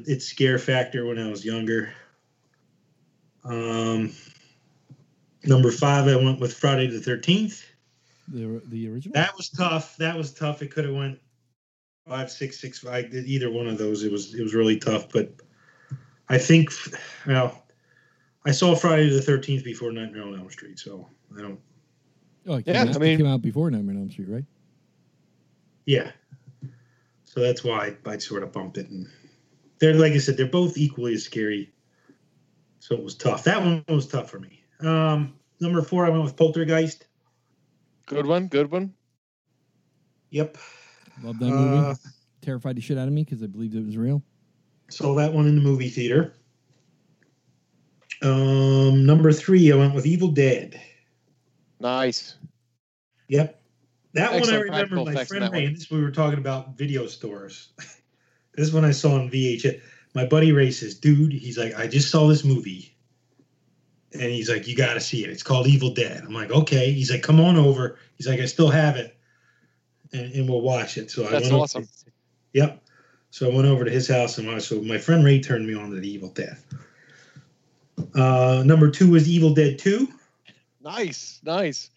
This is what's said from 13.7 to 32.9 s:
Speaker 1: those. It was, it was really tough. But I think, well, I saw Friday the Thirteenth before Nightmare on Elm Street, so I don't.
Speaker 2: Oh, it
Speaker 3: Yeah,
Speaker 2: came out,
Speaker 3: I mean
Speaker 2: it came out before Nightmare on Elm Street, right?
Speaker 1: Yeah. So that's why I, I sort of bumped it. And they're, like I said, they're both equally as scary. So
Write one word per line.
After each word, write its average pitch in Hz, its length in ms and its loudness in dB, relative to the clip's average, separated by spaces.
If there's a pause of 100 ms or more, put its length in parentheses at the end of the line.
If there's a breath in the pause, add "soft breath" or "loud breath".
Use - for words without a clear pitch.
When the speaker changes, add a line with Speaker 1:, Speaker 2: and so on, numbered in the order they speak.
Speaker 1:
those. 107 240 -4
It 104 80 -4
was, 101 240 -8
it 117 80 -6
was 107 100 -6
really 110 240 2
tough. 107 320 -4
But - 240 -2 (960 loud breath)
I 131 80 2
think, 165 320 4 (560 loud breath)
well, 131 400 -2 (800)
I 147 60 2
saw 170 240 4
Friday 160 340 2
the 139 120 2
Thirteenth 135 420 -2
before 117 280 -10
Nightmare 110 320 -12
on 98 160 -14
Elm 92 120 -18
Street, - 260 -20
so 95 320 -20 (260)
I 101 60 -18
don't. 98 180 -16 (880)
Speaker 2:
Oh, 165 100 -4
it 117 100 -6
Speaker 3:
Yeah, 220 160 0
Speaker 2:
came 120 60 0
out, 139 60 -4
Speaker 3:
I 143 40 -4
mean 160 140 2
Speaker 2:
it 156 40 2
came 151 80 2
out 135 160 0
before 147 300 -2
Nightmare 101 240 -6
on 98 60 -8
Elm 95 100 -10
Street, 95 180 -14
right? 127 160 -10 (1400)
Speaker 1:
Yeah. 139 240 0 (1120 loud breath)
So - 180 -8
that's 123 240 -2
why 104 400 -6
I, 107 60 -10
I 104 60 -10
sort 101 260 -10
of - 100 -14
bumped 92 240 -12
it. - 120 -12
And 92 180 -14 (720 soft breath)
they're, 156 140 6
like 156 200 6
I 143 60 2
said, 135 180 -2
they're 131 80 0
both 175 320 -2
equally 123 380 -2
as 107 100 -8
scary. 107 440 -6 (1080 soft breath)
So - 160 -6